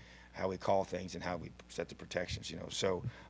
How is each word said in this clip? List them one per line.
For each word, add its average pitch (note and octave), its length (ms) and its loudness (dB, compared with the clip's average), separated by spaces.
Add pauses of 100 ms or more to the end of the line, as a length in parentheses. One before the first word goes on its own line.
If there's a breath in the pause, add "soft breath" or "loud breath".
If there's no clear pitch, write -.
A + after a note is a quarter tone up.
(320 loud breath)
how F#2 160 2
we F#2+ 80 2
call G2 260 6
things F#2 320 -2
and E2+ 80 -4
how F2 140 0
we E2 160 -6 (160)
set - 200 -2
the - 60 -10
protections, - 560 -2
you E2 60 -6
know. E2+ 140 -6
So, F#2+ 340 4 (260 loud breath)